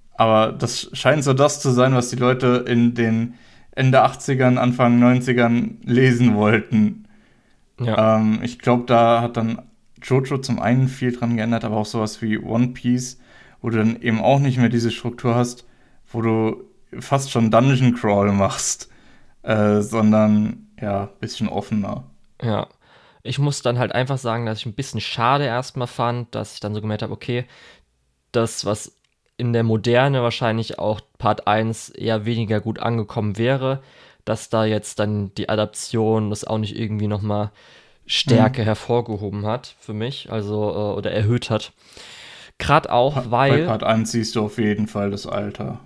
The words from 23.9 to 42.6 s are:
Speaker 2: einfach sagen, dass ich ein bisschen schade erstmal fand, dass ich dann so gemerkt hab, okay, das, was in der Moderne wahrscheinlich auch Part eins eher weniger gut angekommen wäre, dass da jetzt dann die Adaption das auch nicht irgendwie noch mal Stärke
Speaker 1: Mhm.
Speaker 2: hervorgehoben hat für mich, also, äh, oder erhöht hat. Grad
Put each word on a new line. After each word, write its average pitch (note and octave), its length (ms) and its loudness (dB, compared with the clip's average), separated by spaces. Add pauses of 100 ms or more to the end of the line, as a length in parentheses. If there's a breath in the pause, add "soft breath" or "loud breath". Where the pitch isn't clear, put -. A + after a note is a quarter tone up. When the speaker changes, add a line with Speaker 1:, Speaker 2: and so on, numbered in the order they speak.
Speaker 2:
einfach B2+ 260 -2
sagen, A#2 280 -4
dass A2 120 -6
ich - 80 -12
ein G#2+ 80 -8
bisschen A#2+ 260 -8
schade C3 460 0
erstmal B2 420 -4
fand, A#2+ 460 -4
dass G#2+ 200 -8
ich - 60 -18
dann G#2 140 -6
so G#2+ 80 -6
gemerkt G#2+ 200 -4
hab, G#2+ 80 -6
okay, B2 360 -6 (840 soft breath)
das, A#2 360 -2
was - 260 -4 (440)
in A#2+ 180 -2
der A#2 100 2
Moderne A#2+ 580 2
wahrscheinlich A2+ 560 -4
auch G#2 220 -4 (180)
Part - 300 0
eins A2 400 0
eher G#2+ 380 -4
weniger A2 340 -2
gut A2 180 -6
angekommen A2 600 -4
wäre, C3 440 0 (420 soft breath)
dass - 260 -6
da A2 160 2
jetzt G#2+ 340 -4
dann G#2 340 -4
die - 140 -6
Adaption A2 840 -2
das G#2 140 -6
auch A2 140 -4
nicht G#2+ 200 -6
irgendwie G#2+ 300 -4
noch G#2 140 -4
mal G#2 280 -2 (560 soft breath)
Stärke B2 540 2
Speaker 1:
Mhm. G#2+ 60 0
Speaker 2:
hervorgehoben G#2+ 800 -2
hat A#2+ 340 -6
für A2 140 -12
mich, A#2 360 -8
also, G#2 400 -2
äh, G2+ 280 -2
oder G#2 120 -4
erhöht G#2+ 400 0
hat. - 220 -2 (840 loud breath)
Grad - 320 2